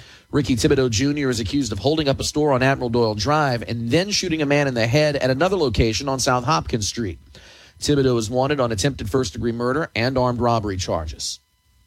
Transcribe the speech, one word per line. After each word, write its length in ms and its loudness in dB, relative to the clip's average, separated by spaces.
Ricky 240 2
Thibodeau 340 4
Junior 400 0
is 120 -2
accused 320 -2
of 60 -6
holding 280 0
up 140 0
a 20 -4
store 300 0
on 100 2
Admiral 260 0
Doyle 240 2
Drive 540 0
and 240 -4
then 180 2
shooting 320 -2
a 40 0
man 240 2
in 40 -4
the 140 2
head 300 2
at 120 0
another 280 2
location 500 0
on 140 -2
South 240 2
Hopkins 420 -2
Street. 320 -6
Thibodeau 360 2
is 120 -2
wanted 320 0
on 100 0
attempted 380 -4
first-degree 420 -2
murder 420 -2
and 240 0
armed 220 0
robbery 380 0
charges. 640 -6